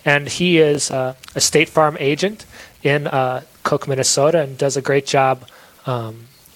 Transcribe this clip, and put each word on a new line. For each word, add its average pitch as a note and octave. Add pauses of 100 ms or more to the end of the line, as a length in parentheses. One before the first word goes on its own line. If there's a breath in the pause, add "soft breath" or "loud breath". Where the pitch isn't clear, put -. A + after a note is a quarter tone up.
and C#3+
he F3
is, D3
uh, C3 (200)
a -
State D#3
Farm D#3
agent D#3 (380 loud breath)
in, D3
uh, C3 (200)
Cook, -
Minnesota, C#3+
and C3+
does C#3
a C#3
great C#3
job, C3 (380 soft breath)
um, A#2 (280)